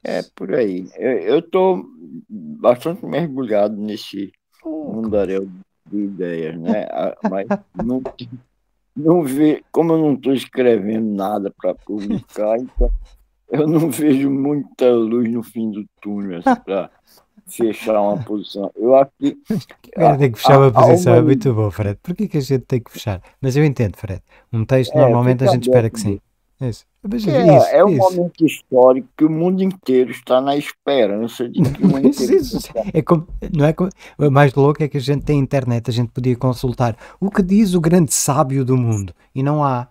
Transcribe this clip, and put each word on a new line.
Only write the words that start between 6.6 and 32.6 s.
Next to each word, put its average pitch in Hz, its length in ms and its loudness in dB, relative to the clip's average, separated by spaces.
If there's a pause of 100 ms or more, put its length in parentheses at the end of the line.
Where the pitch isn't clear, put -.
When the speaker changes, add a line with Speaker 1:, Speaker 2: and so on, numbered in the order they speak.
Speaker 1:
A, - 260 -6 (120)
mas 185 180 -6 (160)
Speaker 2:
<laughs> - 120 -20
Speaker 1:
não, - 260 -4 (960)
não 160 280 2
ve-, 143 480 0
como 165 220 2
eu 160 40 2
não 151 180 2
tô 131 180 -2
escrevendo 113 800 0
nada 98 440 -4
pra 92 180 -4
publicar, 104 840 -6
Speaker 2:
<laughs> - 20 -2
Speaker 1:
então 127 300 -2 (600)
eu 147 180 0
não 156 220 2
vejo 139 400 2
muita 139 600 0
luz 117 400 0
no 120 120 -4
fim 113 280 -8
do 104 140 -10 (160)
túnel, 101 440 -8
assim, 247 160 0
pra 190 280 -6 (580)
fechar 110 540 -2
uma 101 220 -2
posição. 101 520 -8
Eu 117 200 2
acho 139 220 4
que 139 200 -6 (120)
Speaker 2:
<laughs> - 460 -10
Agora 151 220 0
tem 135 140 2
que 113 80 -10
fechar 139 160 4
Speaker 1:
a, 139 40 8
Speaker 2:
uma 139 60 6
Speaker 1:
a, 135 40 6
a - 40 0
Speaker 2:
posição, 170 400 4
é 120 60 8
Speaker 1:
humanidade - 60 2
Speaker 2:
muito 131 280 2
bom, 107 180 0
Fred. 101 320 -4
Por 175 120 -8
que 208 120 -4
que 156 100 -4
a 143 40 0
gente 127 240 -2
tem 123 160 -2
que - 100 -20
fechar? 95 300 -8 (200)
Mas 131 140 -2
eu 147 100 4
entendo, 120 320 0
Fred. - 240 -12 (300)
Um 110 140 -2
texto, 131 280 0
Speaker 1:
É, 127 60 4
Speaker 2:
normalmente, 123 440 4
a 131 40 4
Speaker 1:
fica 123 60 4
Speaker 2:
gente 120 100 0
espera 123 240 4
Speaker 1:
aberto 107 60 -4
Speaker 2:
que 113 80 -10
sim. 101 200 -4 (400)
Isso. 123 240 -8 (160)
Mas 214 220 -6
Speaker 1:
Que 196 80 0
é, 202 260 6
Speaker 2:
isso, - 100 6
Speaker 1:
é 151 180 6
um 208 40 4
Speaker 2:
isso. 160 100 2
Speaker 1:
momento 175 460 0
histórico 127 680 4
que - 80 0
o 156 60 4
mundo 180 340 0
inteiro 131 480 0
está 127 300 0
na 139 160 0
esperança 117 880 -2
de - 140 -2
que 139 200 0
o 196 60 4
Speaker 2:
<laughs> - 0 -
Mas - 60 4
Speaker 1:
mundo 135 140 2
inteiro 285 280 2
Speaker 2:
isso, 285 240 -2
Speaker 1:
seja - 140 -14 (200)